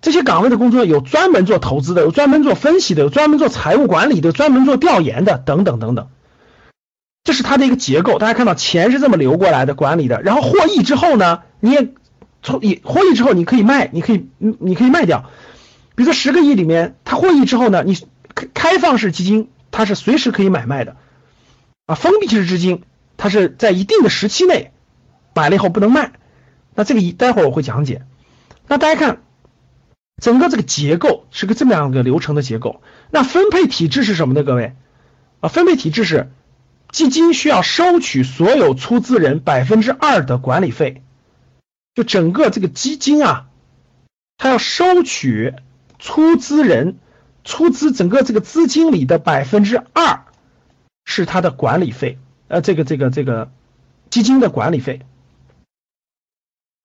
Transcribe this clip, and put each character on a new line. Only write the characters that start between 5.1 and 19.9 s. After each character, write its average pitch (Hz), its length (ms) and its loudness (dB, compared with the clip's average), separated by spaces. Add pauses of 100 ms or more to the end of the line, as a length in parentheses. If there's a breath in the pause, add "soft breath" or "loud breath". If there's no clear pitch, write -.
的， 180 140 2
等 151 260 0
等 127 160 -2
等 113 160 -4
等。 - 120 -8 (1160 soft breath)
这 330 80 -2
是 254 100 -2
它 269 160 0
的 269 80 2
一 - 20 2
个 254 60 2
结 151 280 -2
构， 202 180 0
大 214 80 0
家 226 40 0
看 233 140 0
到 185 80 0
钱 185 380 0
是 269 80 0
这 277 100 2
么 196 60 2
流 143 200 0
过 180 140 2
来 135 160 0
的， 139 80 -4
管 147 240 -2
理 147 80 -2
的， 120 160 -2
然 202 140 0
后 302 40 2
获 320 280 2
益 339 160 2
之 277 100 0
后 294 220 2
呢， 175 260 0 (160)
你 226 140 2
也 277 200 0 (500)
从， - 180 -6
也 202 240 -2
获 381 200 0
益 349 100 4
之 233 100 0
后 262 80 2
你 175 120 0
可 254 120 0
以 208 80 4
卖， 254 280 0
你 165 80 -6
可 233 120 -2
以， 196 160 -2 (100)
你 185 380 -4
可 240 80 0
以 254 40 4
卖 320 160 2
掉。 139 240 -2 (680 soft breath)
比 247 80 2
如 - 0 -
说 320 80 2
十 262 180 -2
个 349 120 4
亿 285 120 4
里 190 80 2
面， 165 420 0
它 262 120 -4
获 370 160 2
益 277 120 4
之 254 120 0
后 240 120 2
呢， 180 160 2
你 185 140 -2 (380)
开， - 180 -12
开 339 240 0
放 285 200 2
式 208 120 -2
基 175 140 -6
金 214 260 0 (220)
它 220 120 -2
是 196 120 -4